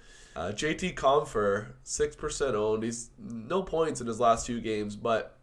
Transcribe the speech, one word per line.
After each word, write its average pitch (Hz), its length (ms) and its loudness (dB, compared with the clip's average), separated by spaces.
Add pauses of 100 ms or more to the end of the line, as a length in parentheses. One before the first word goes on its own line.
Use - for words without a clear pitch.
(360)
Uh, 87 180 -4
J 151 200 -2
T 175 200 -4
Compher, 110 760 2 (160)
six - 320 -2
percent 139 400 -2
owned. 110 280 2
He's 117 260 -6 (100)
no 117 440 -4
points 160 380 0
in 117 60 -6
his 113 120 -2
last 117 260 6
few 120 160 -4
games, 104 340 -2
but 113 480 -2